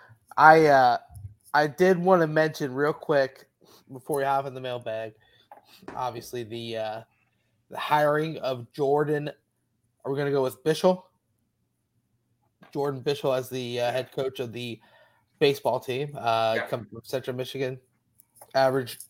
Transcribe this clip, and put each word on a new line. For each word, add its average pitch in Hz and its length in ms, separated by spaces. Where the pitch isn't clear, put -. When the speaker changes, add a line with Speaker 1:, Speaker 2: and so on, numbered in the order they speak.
Speaker 1:
I, 160 300
uh, 131 320
I 151 140
did 185 300
wanna 175 280
mention 156 480
real 147 180
quick 139 540
before 135 260
we 139 60
hop 139 220
in 131 80
the 131 60
mailbag, 113 520
obviously 120 480
the, 113 340
uh, 110 240
the - 80
hiring 151 600
of 123 340
Jordan. 147 580
Are 127 60
we 139 80
gonna 143 140
go 139 100
with 131 220
Bischel? 185 400
Jordan 139 280
Bischel 139 380
as 123 100
the, 120 320
uh, 120 120
head 127 180
coach 131 300
of 117 120
the 120 280
baseball 139 400
team, 139 400
uh, 113 380
Speaker 2:
Yeah. - 100
Speaker 1:
come 120 200
from 110 180
Central 127 320
Michigan. 131 420
Averaged 131 540